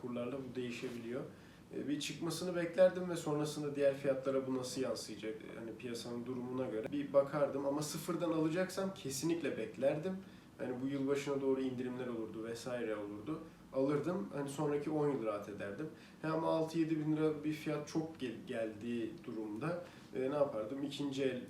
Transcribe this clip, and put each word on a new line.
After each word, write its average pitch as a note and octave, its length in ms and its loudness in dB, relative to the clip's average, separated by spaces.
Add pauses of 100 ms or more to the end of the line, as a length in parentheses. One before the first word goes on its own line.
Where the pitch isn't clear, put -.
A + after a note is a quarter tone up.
kurlarla A#2+ 360 -4
bu B2+ 180 -8
değişebiliyor. A#2+ 680 -4 (540)
E, B2+ 120 -4
bir D3 120 0
çıkmasını E3+ 560 -2
beklerdim F3+ 540 6
ve E3 60 0
sonrasında D3+ 600 0
diğer C#3 220 6
fiyatlara C3+ 500 2
bu C3 100 2
nasıl C3 240 -2
yansıyacak, A2 520 -2 (260)
hani A2+ 160 -8
piyasanın A#2+ 500 -6
durumuna B2+ 400 -2
göre A2 260 -2
bir C#3+ 220 0
bakardım C#3 520 4
ama C#3+ 160 2
sıfırdan D#3+ 500 0
alacaksam F3+ 600 2
kesinlikle C#3+ 640 0
beklerdim. D3+ 600 0 (400)
Hani B2 240 -2
bu C3+ 60 0
yılbaşına C#3 540 2
doğru C3+ 200 4
indirimler B2 460 -2
olurdu A2 360 -4
vesaire A2+ 520 -2
olurdu. G#2 480 -6 (300)
Alırdım, D3 600 2
hani C#3+ 160 -2
sonraki D3 400 0
on D3+ 180 4
yıl B2 180 2
rahat G#2 240 -2
ederdim. G2+ 400 -6 (320)
He D#3 60 -2
ama D#3+ 200 2
altı D#3+ 320 2
yedi D#3 200 2
bin D3+ 180 2
lira D3+ 260 2
bir D3+ 100 0
fiyat D3 340 -2
çok D#3+ 320 -2
gel-, A2 280 -4
geldiği A2+ 680 -2 (100)
durumda, A2 600 -4 (320)
e, B2+ 40 -2
ne C3 160 2
yapardım? C3+ 480 2
İkinci C#3 400 0
el, B2 260 2